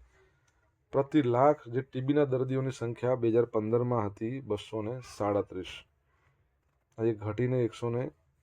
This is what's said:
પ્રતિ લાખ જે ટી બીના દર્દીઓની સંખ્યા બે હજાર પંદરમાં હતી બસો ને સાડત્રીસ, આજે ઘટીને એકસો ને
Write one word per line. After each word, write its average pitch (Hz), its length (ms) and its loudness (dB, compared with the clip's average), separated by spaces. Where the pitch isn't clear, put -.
પ્રતિ 139 300 2
લાખ 127 460 4
જે 120 140 -4
ટી 131 180 -8
બીના 143 240 2
દર્દીઓની 131 460 0
સંખ્યા 120 440 -2
બે 120 140 0
હજાર 117 160 6
પંદરમાં 117 640 0
હતી 110 340 -6
બસો 110 420 -6
ને 120 180 -8
સાડત્રીસ, 101 500 -2
આજે 113 160 0
ઘટીને 120 500 0
એકસો 117 260 -4
ને 123 200 -4